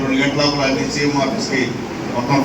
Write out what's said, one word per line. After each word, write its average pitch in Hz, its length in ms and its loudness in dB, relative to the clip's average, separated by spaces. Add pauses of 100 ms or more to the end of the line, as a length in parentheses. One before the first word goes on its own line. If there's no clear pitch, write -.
రెండు 135 200 0
గంటల 143 180 0
లోపల 143 280 2
అన్ని 117 160 0 (100)
సీఎం 143 200 2 (100)
ఆఫీస్కి 131 380 0 (520)
మొత్తం 139 300 2